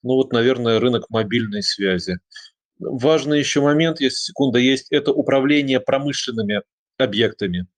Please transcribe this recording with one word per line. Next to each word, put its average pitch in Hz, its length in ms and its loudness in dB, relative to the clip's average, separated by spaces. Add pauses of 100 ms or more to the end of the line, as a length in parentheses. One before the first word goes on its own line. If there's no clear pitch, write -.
ну 127 140 0
вот, 131 180 2
наверное, 117 460 2
рынок 117 300 0
мобильной 107 520 -2
связи. 92 580 -2 (600)
Важный 147 580 0
ещё 143 240 0
момент, 156 400 2
если 127 160 0
секунда 131 400 -2
есть, 131 340 2
это 143 200 0
управление 135 680 2
промышленными 127 840 -2 (340)
объектами. 101 680 -2 (100)